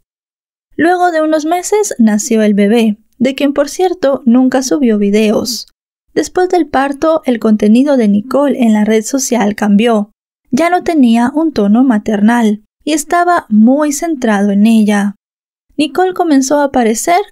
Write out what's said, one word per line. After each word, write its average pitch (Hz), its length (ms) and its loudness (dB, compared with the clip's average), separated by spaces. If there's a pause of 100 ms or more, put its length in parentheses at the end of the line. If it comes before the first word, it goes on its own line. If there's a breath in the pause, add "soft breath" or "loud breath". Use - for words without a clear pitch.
(760)
Luego 359 340 0
de 311 100 -2
unos 311 240 0
meses 359 540 -2
nació 220 420 0
el 208 140 2
bebé, 214 420 2 (220)
de 269 160 -2
quien, 285 180 -2
por 285 160 -2
cierto, 349 560 -2
nunca 254 380 2
subió 262 340 0
videos. 208 680 -2 (480)
Después 370 340 -2
del 339 200 -2
parto, 277 580 -2
el 247 120 0
contenido 226 600 2
de 226 100 2
Nicole 254 540 -2
en 220 100 2
la 208 140 0
red 220 160 0
social 220 540 -4
cambió. 208 540 0 (400)
Ya 330 200 0
no 359 140 -2
tenía 247 500 2
un 311 180 -2
tono 214 320 2
maternal 214 800 0 (200)
y 302 120 -4
estaba 349 560 0
muy 262 420 2
centrado 220 600 -2
en 202 140 2
ella. 208 500 0 (600)
Nicole 359 360 -2
comenzó 302 460 0
a 285 60 2
aparecer 269 560 0 (120)